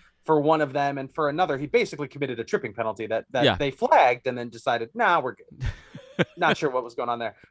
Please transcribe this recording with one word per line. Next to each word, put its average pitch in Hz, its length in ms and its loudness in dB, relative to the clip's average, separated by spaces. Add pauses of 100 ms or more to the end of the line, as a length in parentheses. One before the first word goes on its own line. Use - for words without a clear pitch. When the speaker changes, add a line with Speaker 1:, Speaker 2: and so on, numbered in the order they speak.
(260)
Speaker 1:
for 156 160 4
one 156 200 4
of 135 120 0
them, 143 260 2
and 135 160 -10
for 151 140 0
another, 156 280 0
he 143 80 -6
basically 147 440 0
committed 127 300 -6
a 113 40 -6
tripping 110 300 -4
penalty 110 340 -4
that, 110 240 -4
that 127 140 2
Speaker 2:
Yeah. 110 100 4
Speaker 1:
they 139 160 -2
flagged 143 560 4
and 123 100 -2
then 120 120 -8
decided, 117 440 -4
"Nah, 190 280 2
we're 120 140 -6
good." - 920 -8
Speaker 2:
<laughs> - 100 -20
Speaker 1:
Not 165 200 2
sure 151 120 -2
what 127 140 -2
was 113 120 -14
going 123 120 -4
on 120 100 -2
there. 113 200 -6 (140)